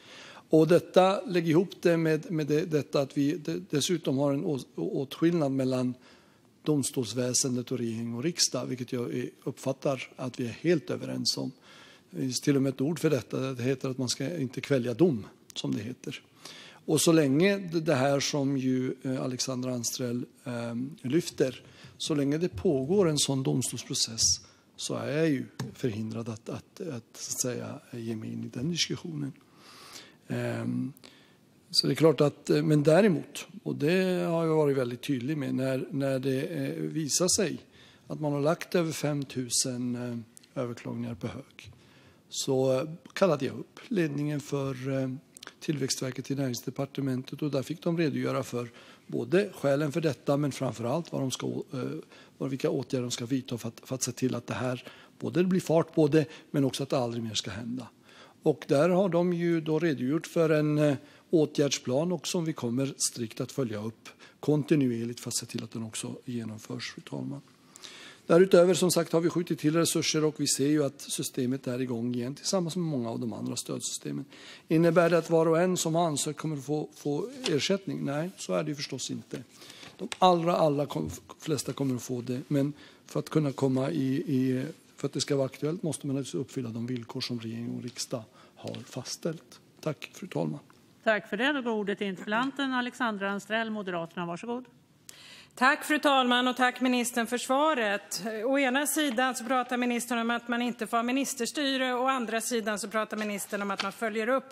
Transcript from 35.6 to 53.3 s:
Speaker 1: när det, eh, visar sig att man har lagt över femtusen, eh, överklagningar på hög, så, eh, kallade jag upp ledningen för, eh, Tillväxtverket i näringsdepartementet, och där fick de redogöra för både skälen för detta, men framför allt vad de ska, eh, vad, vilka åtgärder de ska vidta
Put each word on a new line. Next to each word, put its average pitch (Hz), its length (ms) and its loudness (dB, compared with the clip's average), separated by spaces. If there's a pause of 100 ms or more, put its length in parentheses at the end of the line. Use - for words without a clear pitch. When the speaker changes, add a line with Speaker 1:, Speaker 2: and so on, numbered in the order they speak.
Speaker 1:
när 135 280 0
det, 131 220 0
eh, 147 320 -4
visar 156 540 0
sig 170 300 2 (500)
att 147 120 -8
man 147 140 -2
har 143 80 0
lagt 160 340 0
över 165 160 2
femtusen, 127 1040 -2
eh, 120 640 -8
överklagningar 120 540 -6
på 120 120 -6
hög, - 440 -14 (580)
så, 131 500 2
eh, 156 100 -4 (240)
kallade 147 320 2
jag 107 100 -4
upp - 320 -14
ledningen 147 520 0
för, 135 600 -4
eh, 131 80 -2 (500)
Tillväxtverket 135 720 -4
i 139 40 0
näringsdepartementet, 135 1040 -4
och 151 100 -2
där 135 120 0
fick 160 200 -8
de 170 140 0
redogöra 131 460 0
för 120 260 -6 (380)
både 143 460 0
skälen 143 380 2
för 165 100 -2
detta, 147 360 0
men 143 140 0
framför 117 320 -4
allt 147 280 -2
vad 139 100 -2
de 131 100 -2
ska, - 160 -6
eh, 127 360 -6 (540)
vad, 135 120 -4
vilka 139 200 0
åtgärder 135 320 -2
de 123 100 -4
ska 120 140 -4
vidta 127 320 -2